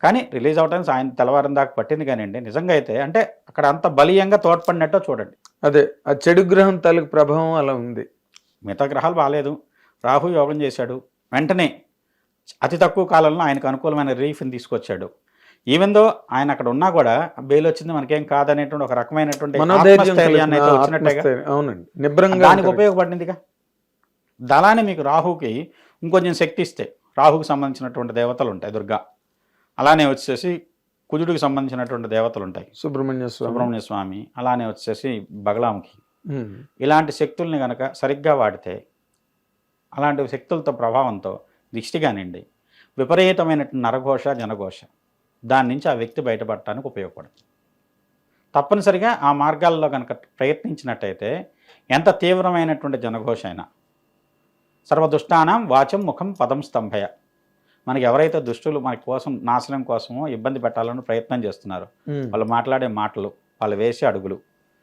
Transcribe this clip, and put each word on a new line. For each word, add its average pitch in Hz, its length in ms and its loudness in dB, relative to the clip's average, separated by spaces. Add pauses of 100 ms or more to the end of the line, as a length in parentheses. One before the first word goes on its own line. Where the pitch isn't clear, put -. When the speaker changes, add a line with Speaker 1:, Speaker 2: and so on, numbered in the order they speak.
Speaker 1:
కానీ 233 300 2
రిలీజ్ 147 260 0
అవడానికి 170 280 0
సాయం-, 131 220 -2
తెల్లవారిన 139 440 0
దాకా 139 240 0
పట్టింది 156 280 -4
కానివ్వండి. 113 360 -6
నిజంగా 151 320 -2
అయితే 127 280 0
అంటే 165 360 -2 (120)
అక్కడ 147 160 0
అంత 156 220 2
బలీయంగా 190 500 4
తోడ్పడినట్టో 170 640 2 (100)
చూడండి. 110 260 -6 (280)
Speaker 2:
అదే, 143 260 6 (180)
ఆ 147 40 0 (160)
చెడు 170 140 6
గ్రహం 190 360 4
తాలూకు 170 280 4
ప్రభావం 156 480 2
అలా 139 200 0
ఉంది. 117 360 -8 (560)
Speaker 1:
మిగతా 98 200 -2
గ్రహాలు 143 280 -2
బాలేదు, 147 480 0 (440)
రాహు 139 240 2
యోగం 151 320 0
చేశాడు, 131 420 -6 (300)
వెంటనే 156 480 0 (840)
అతి 165 140 -2
తక్కువ 180 280 2
కాలంలో 160 340 4
ఆయనకు 143 280 0
అనుకూలమైన 139 460 -2
రిలీఫ్ని 139 380 -4
తీసుకొచ్చాడు. 104 580 -8 (580)
Even 175 220 4
though 214 220 6 (200)
ఆయన 139 200 0
అక్కడ 131 160 -4
ఉన్నా 147 220 0
కూడా 151 400 2 (100)
బెయిల్ 143 280 2
వచ్చింది 160 260 -4
మనకేం 147 300 -2
కాదనేటువంటి 143 600 0
ఒక 123 80 -4
రకమైనటువంటి 147 680 -2
Speaker 2:
మనోధైర్యం 190 400 8
Speaker 1:
ఆత్మస్థైర్యాన్ని 165 560 4
అయితే 143 120 4
Speaker 2:
కలుగుతుంది. 143 280 4
Speaker 1:
వచ్చినట్టేగా. 151 240 2
Speaker 2:
ఆత్మస్థైర్యం, 147 340 0
అవునండి, 135 480 -6
నిబ్రంగా 175 360 4
Speaker 1:
దానికి 185 300 6
Speaker 2:
ఉంటారు. 185 80 2
Speaker 1:
ఉపయోగపడిందిగా. 180 600 2 (1200)
అలానే 214 240 6
మీకు 185 200 -4
రాహుకి 151 720 -2 (320)
ఇంకొంచెం 175 300 2
శక్తి 170 280 -2
ఇస్తే, - 320 -8 (240)
రాహుకి 156 260 6
సంబంధించినటువంటి 131 720 -6
దేవతలు 120 360 -2
ఉంటాయి, 98 240 -10
దుర్గా, 107 320 -6 (720)
అలానే 151 260 6
వచ్చేసి 143 560 -4 (480)
కుజుడికి 165 280 -2
సంబంధించినటువంటి 131 720 -4
దేవతలు 113 340 -2
ఉంటాయి, 90 320 -12
Speaker 2:
సుబ్రహ్మణ్య 135 520 -6
స్వామి. 120 260 -8
Speaker 1:
సుబ్రహ్మణ్య 120 260 -4
స్వామి, 101 480 -10 (100)
అలానే 123 300 -2
వచ్చేసి 110 640 -8
బగలాముఖి. 104 640 -4 (380)
Speaker 2:
హ్మ్. 117 320 -10 (180)
Speaker 1:
ఇలాంటి 151 300 2
శక్తుల్ని 156 480 -4
కనుక 131 340 -4
సరిగ్గా 143 420 0
వాడితే, 107 480 -4 (1080)
అలాంటి 139 340 0
శక్తులతో 147 440 -4
ప్రభావంతో 117 680 -2 (340)
దిష్టి 113 260 -8
కానివ్వండి, 95 460 -4 (520)
విపరీతమైనటువంటి 160 800 2
నరఘోష, 127 500 -2
జనఘోష, 107 540 -6 (640)
దాని 127 220 2
నుంచి 143 220 -2
ఆ 139 40 2
వ్యక్తి 117 280 -6
బయటపడటానికి 113 640 -6
ఉపయోగపడుతుంది. - 600 -14 (1080)
తప్పనిసరిగా 202 640 2
ఆ 143 100 4
మార్గాల్లో 156 580 0
కనుక 127 220 -6
ప్రయత్నించినట్టయితే 131 1400 -6 (440)
ఎంత 160 180 4
తీవ్రమైనటువంటి 170 880 0
జనఘోష 113 480 -6
అయినా, 90 200 -12 (1200)
సర్వదుష్టానాం 165 800 2
వాచం 139 340 2
ముఖం 185 300 -6
పదం 135 300 -2
స్తంభయ, 110 460 -6 (800)
మనకి 127 160 -2
ఎవరైతే 151 380 2
దుష్టులు 139 380 -6
మన 127 140 -6
కోసం 127 500 -8
నాశనం 123 400 -4
కోసమో 123 440 -6
ఇబ్బంది 127 320 -6
పెట్టాలని 117 420 -6
ప్రయత్నం 117 420 -4
చేస్తున్నారో 95 440 -10 (220)
Speaker 2:
Hmm. 135 220 -8
Speaker 1:
వాళ్ళు 110 140 -2
మాట్లాడే 127 420 -2
మాటలు, 107 440 -6 (300)
వాళ్ళు 104 160 -4
వేసే 117 280 -2
అడుగులు, 98 340 -4 (440)